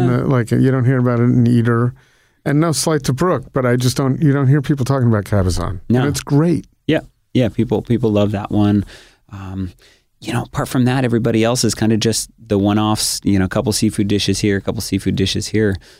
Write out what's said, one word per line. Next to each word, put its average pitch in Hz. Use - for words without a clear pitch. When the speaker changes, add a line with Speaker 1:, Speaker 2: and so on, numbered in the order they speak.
Speaker 1:
No. 123
Speaker 2:
the, -
like, 123
you 127
don't 131
hear 131
about 123
it 120
in 123
Eater. 120
And 147
no 170
slight 151
to 135
Brooke, 160
but 127
I 123
just 123
don't, 135
you 147
don't 135
hear 143
people 139
talking 131
about 104
Cabazon. 90
Speaker 1:
No. 120
Speaker 2:
And 135
it's 143
great. 151
Speaker 1:
Yeah. 156
Yeah. 120
People, 120
people 113
love 104
that 101
one. 104
Um, 95
you 123
know, 117
apart -
from 123
that, 131
everybody 117
else 120
is 107
kinda 110
just 110
the 104
one-offs, 104
you 101
know, 95
a 92
couple 110
seafood 107
dishes 98
here, 101
a 95
couple 101
seafood 98
dishes 98
here. 104